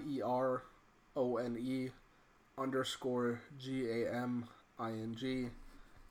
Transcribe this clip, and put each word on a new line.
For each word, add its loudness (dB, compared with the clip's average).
E 0
R 4
O 4
N 0
E 0
underscore 2
G -2
A 2
M 0
I -2
N -4
G. -2